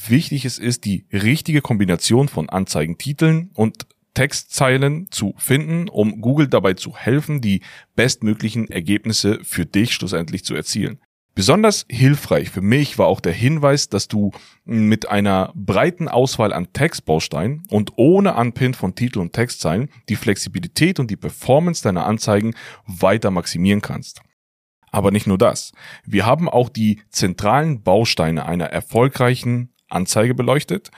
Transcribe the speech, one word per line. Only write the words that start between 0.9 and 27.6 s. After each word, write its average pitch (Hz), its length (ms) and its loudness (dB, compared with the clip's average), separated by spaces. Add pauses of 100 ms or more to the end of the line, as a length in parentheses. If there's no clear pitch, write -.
richtige 135 480 0
Kombination 110 680 2
von - 180 -4
Anzeigentiteln 139 1080 -2
und - 320 -2 (280)
Textzeilen 139 960 0
zu - 240 -4
finden, 156 540 -2
um 107 320 0
Google 139 260 2
dabei 95 280 2
zu - 200 -12
helfen, 147 460 -2
die 98 200 0 (360)
bestmöglichen 110 720 0
Ergebnisse 101 720 -2
für - 220 -6
dich 104 280 0
schlussendlich 85 520 -6
zu - 100 -8
erzielen. - 460 -6 (340)
Besonders 190 540 2
hilfreich 127 600 2
für 95 100 -6
mich 131 380 0
war 92 80 6
auch 95 120 2
der 85 140 -2
Hinweis, 143 560 2
dass 101 180 -2
du 101 220 0 (360)
mit 107 440 0
einer 101 460 0
breiten 107 520 0
Auswahl 120 460 0
an 87 200 -6
Textbausteinen 113 960 -2
und 104 240 0
ohne 185 400 4
Anpin 123 400 0
von - 180 -4
Titel 120 240 -4
und 87 160 -4
Textzeilen 117 560 -2 (200)
die 107 60 0
Flexibilität 101 840 -2
und 120 100 -2
die 98 60 -4
Performance 156 680 -2
deiner 90 240 0
Anzeigen 107 480 0 (320)
weiter 98 460 0
maximieren 92 500 0
kannst. - 400 -12 (720)
Aber 98 180 2
nicht 101 160 2
nur 95 140 2
das. - 320 2 (340)
Wir 101 220 0
haben 151 200 2
auch 123 220 2
die 107 400 0
zentralen 113 720 0